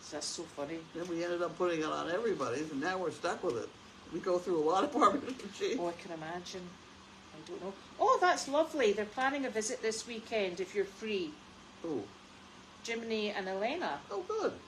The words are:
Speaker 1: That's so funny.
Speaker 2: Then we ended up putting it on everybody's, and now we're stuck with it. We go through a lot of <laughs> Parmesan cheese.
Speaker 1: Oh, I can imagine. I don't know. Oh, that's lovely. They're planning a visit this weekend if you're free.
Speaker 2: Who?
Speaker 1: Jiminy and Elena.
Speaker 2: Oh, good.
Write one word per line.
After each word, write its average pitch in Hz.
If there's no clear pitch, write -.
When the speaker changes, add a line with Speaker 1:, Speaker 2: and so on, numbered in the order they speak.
Speaker 1:
That's 147
so -
funny. 156
Speaker 2:
Then 170
we 170
ended 175
up 170
putting 175
it 156
on 151
everybody's, 156
and 139
now 180
we're 175
stuck 190
with 156
it. 104
We 175
go 180
through 180
a 151
lot 185
of -
<laughs> -
Parmesan -
cheese. 202
Speaker 1:
Oh, 175
I 170
can 180
imagine. 170
I -
don't -
know. 196
Oh, 466
that's -
lovely. 277
They're 208
planning 269
a 196
visit 214
this 220
weekend 214
if 185
you're 196
free. 196
Speaker 2:
Who? 143
Speaker 1:
Jiminy 226
and 190
Elena. 196
Speaker 2:
Oh, 381
good. 427